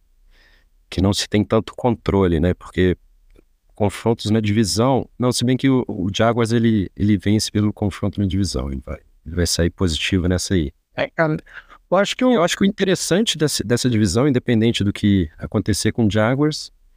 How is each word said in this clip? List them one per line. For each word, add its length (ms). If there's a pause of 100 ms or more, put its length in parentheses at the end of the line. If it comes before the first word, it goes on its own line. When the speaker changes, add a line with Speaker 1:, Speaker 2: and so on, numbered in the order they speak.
(880)
Speaker 1:
que 120
não 140
se 120
tem 160
tanto 320
controle, 640
né, 160
porque 400 (800)
confrontos 560
na 100
divisão, 680 (100)
não, 120
se 140
bem 120
que 120
o, 180
o 260
Jaguars, 380
ele, 460
ele 200
vence 340
pelo 220
confronto 480
na 60
divisão, 460
ele 120
vai, 140 (260)
ele 120
vai 100
sair 240
positivo 560
nessa 280
aí. 180 (240)
Speaker 2:
É, 120
cara, 280 (520)
eu 80
acho 200
que 80
o 80
Speaker 1:
Eu 100
acho 140
que 80
o 20
interessante 720
desse, 240
dessa 260
divisão, 380
independente 560
do 100
que 460
acontecer 540
com 140
o 40
Jaguars, 600 (240)